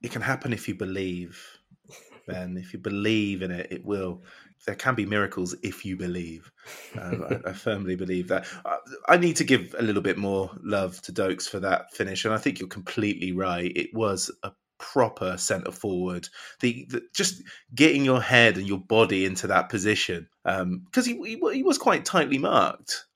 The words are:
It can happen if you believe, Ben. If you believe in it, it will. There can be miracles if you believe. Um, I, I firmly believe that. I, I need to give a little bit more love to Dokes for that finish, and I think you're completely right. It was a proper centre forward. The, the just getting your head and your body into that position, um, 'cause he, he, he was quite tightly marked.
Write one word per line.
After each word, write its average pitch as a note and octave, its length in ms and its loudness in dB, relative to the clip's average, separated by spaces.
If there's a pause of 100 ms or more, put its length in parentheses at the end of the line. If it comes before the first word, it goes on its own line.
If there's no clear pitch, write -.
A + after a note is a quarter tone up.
It A#2+ 100 -8
can A2 100 -6
happen C3 300 -2
if - 160 -6
you G2+ 80 -2
believe, F#2 840 -6 (680)
Ben. F2+ 300 -8
If F#2 160 -12
you G2+ 60 -10
believe G2+ 640 0
in F2+ 80 -4
it, F2 220 -6
it E2+ 120 -8
will. F#2+ 380 -4 (440)
There G#2 100 -4
can B2+ 180 0
be A2 120 0
miracles G2 560 0
if - 220 -6
you F#2+ 120 -4
believe. F2 540 -6 (500)
Um, F#2 280 -4
I, - 220 -4
I - 40 -8
firmly G2 420 -2
believe F2+ 320 -2
that. F#2+ 180 0 (180)
I, - 120 -2 (320)
I F3 80 10
need F3 200 4
to D#3 80 0
give G#2 340 2
a - 40 0
little G2+ 200 2
bit F#2+ 160 0
more G2 320 0 (120)
love F#2+ 400 -2
to F2+ 100 -14
Dokes F#2+ 360 -2
for G#2 120 -6
that F#2+ 320 0
finish, F#2+ 320 -2
and A2 80 2
I A2 60 2
think - 220 -2
you're F#2 80 -10
completely F#2 640 -2
right. F2+ 420 -2
It - 200 -4
was G2+ 360 0 (140)
a G2 80 -8 (260)
proper G#2+ 580 0
centre F2+ 360 -2
forward. F2+ 560 -4 (320)
The, B2 280 0
the B2 140 -6 (100)
just - 300 -2 (320)
getting C#3 300 6
your B2+ 180 4
head A#2 360 8
and G2 100 -4
your G2 100 0
body G#2 460 4
into F#2 240 -2
that F#2 220 4
position, F#2+ 580 0 (160)
um, F#2 480 -2
'cause B3+ 140 4
he, A#3+ 80 -2 (100)
he, A3 160 -8 (120)
he C4 120 0
was E4+ 140 4
quite F#3+ 260 2
tightly C#3+ 340 2
marked. - 680 0 (120)